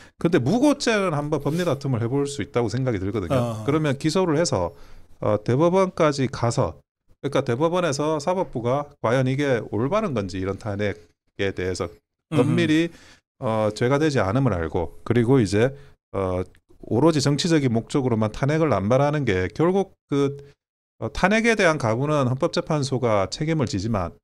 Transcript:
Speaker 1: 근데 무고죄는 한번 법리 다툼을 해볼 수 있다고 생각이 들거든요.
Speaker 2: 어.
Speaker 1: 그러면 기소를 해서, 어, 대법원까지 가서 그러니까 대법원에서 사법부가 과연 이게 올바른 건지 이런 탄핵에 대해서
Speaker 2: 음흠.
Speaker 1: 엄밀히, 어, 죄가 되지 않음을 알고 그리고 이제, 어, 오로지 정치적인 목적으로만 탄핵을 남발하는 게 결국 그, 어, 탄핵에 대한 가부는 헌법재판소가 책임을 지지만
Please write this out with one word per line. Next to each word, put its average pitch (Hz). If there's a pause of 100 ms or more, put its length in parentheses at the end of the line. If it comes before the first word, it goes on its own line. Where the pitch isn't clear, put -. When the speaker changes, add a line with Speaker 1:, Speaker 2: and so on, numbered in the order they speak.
(200)
Speaker 1:
근데 170
무고죄는 214
한번 147
법리 160
다툼을 135
해볼 139
수 139
있다고 120
생각이 120
들거든요. 95
Speaker 2:
어. 117
Speaker 1:
그러면 147
기소를 156
해서, 107 (460)
어, 104
대법원까지 156
가서 113 (420)
그러니까 139
대법원에서 151
사법부가 143 (120)
과연 127
이게 135 (120)
올바른 139
건지 98
이런 95
탄핵에 101
대해서 90 (440)
Speaker 2:
음흠. 151
Speaker 1:
엄밀히, 160 (520)
어, 110
죄가 127
되지 147
않음을 107
알고 82
그리고 120
이제, 104 (380)
어, 92 (400)
오로지 147
정치적인 143
목적으로만 113
탄핵을 156
남발하는 131
게 92
결국 185 (140)
그, 139 (640)
어, 113
탄핵에 220
대한 170
가부는 131
헌법재판소가 127
책임을 156
지지만 98 (120)